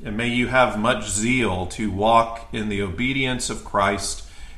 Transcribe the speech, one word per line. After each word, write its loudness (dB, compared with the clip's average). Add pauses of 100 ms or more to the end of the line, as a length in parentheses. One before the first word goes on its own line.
and -6
may 0
you 2
have 4
much 0
zeal 0
to -4
walk 2
in -2
the -2
obedience -2
of -6
Christ 0 (300)